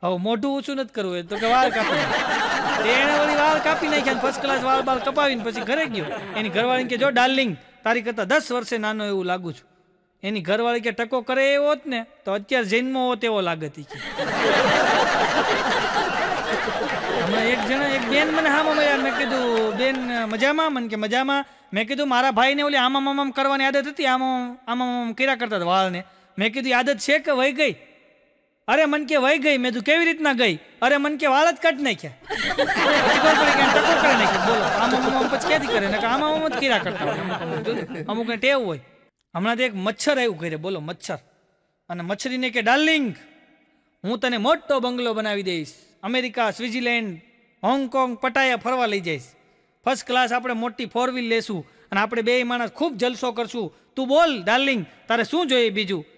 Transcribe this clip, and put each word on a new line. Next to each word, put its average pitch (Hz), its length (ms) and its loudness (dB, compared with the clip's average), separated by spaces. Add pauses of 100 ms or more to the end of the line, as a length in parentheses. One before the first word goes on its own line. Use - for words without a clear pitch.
હવે 180 140 -2
મોઢું 226 380 -2
ઊંચું 277 200 -4
નથી 269 180 -6
કરવું 190 240 -4
એ 175 40 -6
તો 175 160 -8
કે, 214 80 -2
"વાળ 254 240 4
કાપી 220 220 0
નાખ." - 480 -2 (460)
એણે 277 340 4
વળી 294 160 2
વાળ 302 240 4
કાપી 311 280 0
નાખ્યા 277 260 2
ને 254 60 -2
ફર્સ્ટ 262 220 -2
ક્લાસ 269 220 0
વાળ 262 180 2
બાળ 254 180 0
કપાવીને 269 440 0
પછી 226 180 -6
ઘરે 294 240 0
ગયો. 208 200 -4 (320)
એની 214 120 -2
ઘરવાળીને 247 400 0
કે, 247 80 -2
"જો 269 120 2
ડાર્લિંગ, 254 480 2 (260)
તારી 233 180 2
કરતાં 214 260 -4
દસ 262 240 2
વર્ષે 240 260 -2
નાનો 214 280 -4
એવું 196 200 -2
લાગુ 180 260 -4
છું." - 180 -16 (540)
એની 202 180 -4
ઘરવાળી 233 380 0
કે, 226 120 -4
"ટકો 233 300 -2
કરે 269 320 2
એવો 285 120 2
હોત 294 220 0
ને, 233 180 -4 (200)
તો 196 60 -4
અત્યારે 214 340 0
જન્મ 247 320 0
હોત 254 260 0
એવો 220 180 0
લાગત," 160 380 -4
ઈ 147 40 -12
કે. - 160 -14 (3250)
હમણાં 214 200 0
એક 233 240 0
જણા, 269 200 0
એક 269 140 0
બેન 285 320 0
મને 320 160 2
હામો 311 240 2
મળ્યા. 294 240 2
મેં 269 200 -2
કીધું, 240 600 0
"બેન, 262 180 0 (300)
મજામાં?" 285 480 0
મને 240 140 -4
કે, 214 80 -6
"મજામાં." 262 500 0 (280)
મેં 214 140 -2
કીધું, 277 200 -2
"મારા 254 240 2
ભાઈને 262 320 2
ઓલી 285 140 2
આમામ 269 320 2
આમામ 277 220 0
કરવાની 269 340 0
આદત 269 220 2
હતી, 294 180 -4
આમામ, 254 520 0 (100)
આમામ 247 220 -2
આમામ 240 240 -4
કર્યા 269 220 0
કરતા 226 200 -4
હતા 175 100 0
વાળને." 185 380 2 (340)
મેં 214 160 0
કીધું, 254 240 0
"આદત 254 200 2
છે 285 220 2
કે 302 120 -2
વહી 269 200 2
ગઈ?" 262 240 0 (920)
"અરે," 285 180 4
મને 302 200 0
કે, 294 100 0
"વહી 277 220 4
ગઈ." 285 200 2
મેં 247 140 0
કીધું, 226 120 -4
"કેવી 330 220 4
રીતના 320 280 2
ગઈ?" 226 260 2 (220)
"અરે," 262 160 4
મને 294 200 0
કે, 294 100 0
"વાળ 294 240 4
જ - 40 0
કાઢી 294 280 0
નાખ્યા." 196 280 -2 (160)
પછી - 380 0
ખબર 302 680 4
પડી 294 180 4
કે 269 80 2
એને 269 140 4
ટકો - 280 4
કરી 247 240 4
નાખ્યો, 190 280 2
બોલો. 220 80 2
આમ, 226 340 0
આમ, 254 280 0
આમ 254 40 0
પછી 269 200 -2
ક્યાંથી 302 200 0
કરે? 220 200 0
નકર 208 180 -2
આમ, 262 180 0
આમ, 311 180 0
આમ 311 60 -2
જ 285 60 -2
કર્યા 254 240 0
કરતા 185 280 -4
હોય. 165 1000 -6
અમુકને 226 340 -4
ટેવ 269 220 2
હોય. 175 200 -4 (560)
હમણાં 214 220 0
તો 254 60 0
એક 233 120 -2
મચ્છર 214 420 -2
આવ્યું 233 200 -2
ઘરે, 160 180 -6
બોલો, 175 240 -6
મચ્છર. 165 360 -10 (760)
અને 175 140 -6
મચ્છરીને 254 460 -4
કે, 240 120 -2
"ડાર્લિંગ, 269 540 2 (880)
હું 220 160 -4
તને 247 180 -2
મોટો 277 420 2
બંગલો 247 340 -2
બનાવી 208 300 -2
દઈશ. 170 300 -4 (300)
અમેરિકા, 233 480 -2
સ્વિટ્ઝરલેન્ડ, 233 720 -4 (420)
હોંગકોંગ, 254 540 0
પટાયા 262 380 2
ફરવા 247 300 -2
લઈ 208 140 -2
જઈશ. 165 220 -6 (640)
ફર્સ્ટ 254 220 -2
ક્લાસ 247 260 2
આપણે 247 200 -2
મોટી 233 320 -4
ફોર 247 260 -2
વ્હીલ 254 160 -4
લેશું 220 400 -2 (240)
અને 196 100 0
આપણે 226 200 -2
બેય 247 220 2
માણસ 240 260 -2
ખૂબ 294 260 -4
જલસો 247 360 -2
કરશું. 220 420 -6 (220)
તું 262 120 -2
બોલ, 285 360 4
ડાર્લિંગ, 240 420 2 (220)
તારે 226 160 2
શું 330 240 0
જોઈએ 247 220 4
બીજું?" 190 360 -2 (120)